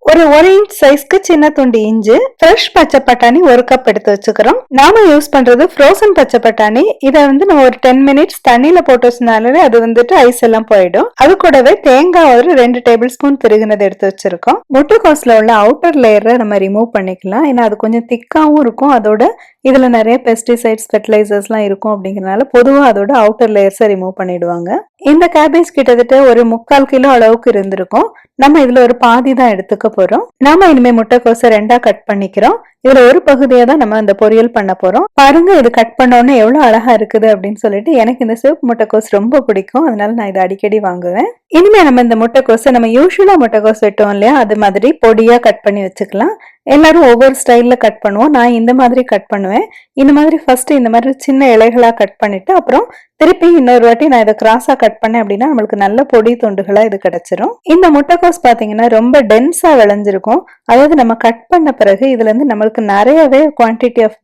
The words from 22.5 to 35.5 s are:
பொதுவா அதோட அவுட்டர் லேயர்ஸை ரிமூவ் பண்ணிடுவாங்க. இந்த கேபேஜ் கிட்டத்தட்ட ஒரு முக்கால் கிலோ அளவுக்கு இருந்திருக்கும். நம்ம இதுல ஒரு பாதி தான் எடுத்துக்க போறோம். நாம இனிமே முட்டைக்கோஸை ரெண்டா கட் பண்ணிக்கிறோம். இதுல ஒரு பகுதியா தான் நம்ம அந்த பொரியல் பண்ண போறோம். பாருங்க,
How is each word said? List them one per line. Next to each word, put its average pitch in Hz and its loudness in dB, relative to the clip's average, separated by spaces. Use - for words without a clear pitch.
பொதுவா 277 2
அதோட 202 -4
அவுட்டர் 220 -2
லேயர்ஸை 196 0
ரிமூவ் 185 -8
பண்ணிடுவாங்க. 175 -8
இந்த 330 2
கேபேஜ் 320 0
கிட்டத்தட்ட 247 0
ஒரு 233 2
முக்கால் 269 -2
கிலோ 269 2
அளவுக்கு 226 0
இருந்திருக்கும். 196 -4
நம்ம 294 4
இதுல 247 2
ஒரு 240 -2
பாதி 247 0
தான் 240 2
எடுத்துக்க 196 -6
போறோம். 208 -2
நாம 349 4
இனிமே 247 2
முட்டைக்கோஸை 233 0
ரெண்டா 214 0
கட் 208 -2
பண்ணிக்கிறோம். 202 -2
இதுல 262 4
ஒரு 311 2
பகுதியா 254 2
தான் 302 0
நம்ம 214 -2
அந்த 202 0
பொரியல் 226 2
பண்ண 196 -2
போறோம். 208 -2
பாருங்க, 294 4